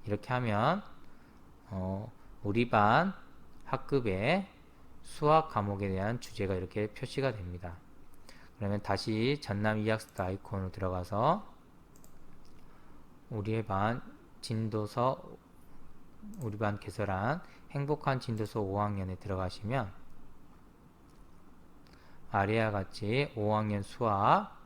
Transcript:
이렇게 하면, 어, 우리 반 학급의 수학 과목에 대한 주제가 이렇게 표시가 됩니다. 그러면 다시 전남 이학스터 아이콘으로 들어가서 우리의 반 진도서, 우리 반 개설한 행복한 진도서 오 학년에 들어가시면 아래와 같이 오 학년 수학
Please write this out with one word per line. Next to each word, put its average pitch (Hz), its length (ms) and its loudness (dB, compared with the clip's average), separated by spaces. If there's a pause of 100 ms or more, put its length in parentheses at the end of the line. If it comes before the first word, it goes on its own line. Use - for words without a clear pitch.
이렇게 104 260 -2
하면, 123 500 4 (840)
어, 95 420 -4 (320)
우리 113 280 4
반 123 420 8 (540)
학급의 131 840 2 (540)
수학 156 480 4
과목에 101 400 0
대한 101 280 2
주제가 98 360 -2
이렇게 92 400 -2
표시가 131 400 -2
됩니다. 87 420 -8 (800)
그러면 104 260 0
다시 113 600 2
전남 107 380 2
이학스터 110 440 0
아이콘으로 95 480 -2
들어가서 104 760 2 (1800)
우리의 110 380 -2
반 104 340 2 (400)
진도서, 113 840 0 (1200)
우리 107 160 -4
반 104 240 0
개설한 101 640 0 (280)
행복한 143 500 0
진도서 110 400 -2
오 98 200 2
학년에 98 360 0
들어가시면 98 760 -2 (2500)
아래와 107 400 4
같이 104 640 0
오 107 180 2
학년 104 280 2
수학 117 840 4